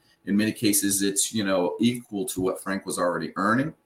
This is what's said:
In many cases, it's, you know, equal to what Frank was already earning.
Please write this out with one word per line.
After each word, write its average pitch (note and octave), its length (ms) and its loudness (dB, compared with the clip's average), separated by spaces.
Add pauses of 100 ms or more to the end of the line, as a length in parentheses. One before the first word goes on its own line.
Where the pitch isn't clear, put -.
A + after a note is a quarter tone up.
(260)
In F#2+ 120 2
many G#2+ 140 2
cases, G2+ 500 0
it's, G2 320 0
you A2 100 0
know, F#2 360 2
equal A#2 460 0
to - 160 -6
what F#2 200 -2
Frank G2 240 -4
was F2+ 120 -6
already F2 380 -2
earning. A#2+ 380 0 (120)